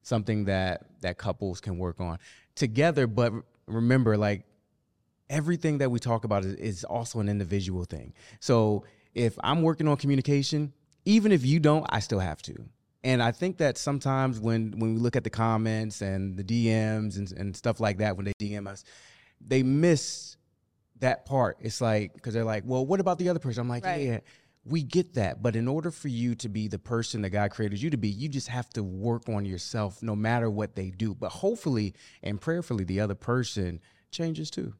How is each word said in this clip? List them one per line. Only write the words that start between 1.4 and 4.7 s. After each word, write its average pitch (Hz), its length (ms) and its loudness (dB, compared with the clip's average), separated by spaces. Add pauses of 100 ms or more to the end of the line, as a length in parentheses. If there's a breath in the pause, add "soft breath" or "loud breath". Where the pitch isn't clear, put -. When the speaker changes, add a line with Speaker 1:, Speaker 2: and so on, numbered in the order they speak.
Speaker 1:
can 92 180 -6
work 90 220 -4
on 85 180 -6 (360 loud breath)
together, 139 520 2
but 113 260 2
r-, 117 120 -8 (220)
remember, 117 500 4
like, 104 280 0 (840)